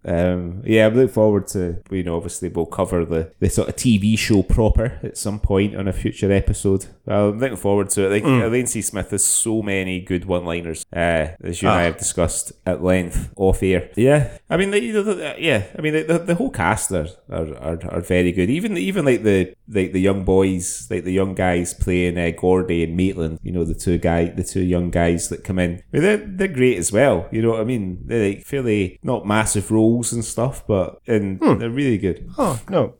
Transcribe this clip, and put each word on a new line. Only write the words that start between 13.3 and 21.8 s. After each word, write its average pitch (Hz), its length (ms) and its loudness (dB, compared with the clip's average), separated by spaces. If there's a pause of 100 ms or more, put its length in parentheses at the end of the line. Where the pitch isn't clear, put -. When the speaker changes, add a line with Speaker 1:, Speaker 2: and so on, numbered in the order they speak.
Speaker 1:
off 95 280 2
air. 92 320 0
Yeah, 135 420 4 (120)
I 165 80 0
mean, 196 140 0
the, 208 100 2
you 233 120 -4
know, 202 100 0
the, 180 300 -4
uh, - 60 -10
yeah, 127 260 2 (120)
I - 40 -8
mean, 151 120 -2
the, 156 100 0
the, 165 160 2
the 175 160 0
whole 254 160 -2
cast - 400 0
are, 82 160 -2 (220)
are, 80 280 -6
are, 82 220 -6 (120)
are 87 100 -4
very 90 300 2
good. 90 180 0
Even, 185 280 -2
even, 185 280 -2
like, 120 180 4
the, 98 300 2 (140)
like, 98 240 -2
the 92 100 0
young 98 220 2
boys, 95 680 0
like, 92 140 -4
the 92 100 -4
young 95 220 0
guys 90 400 0
playing, 90 420 0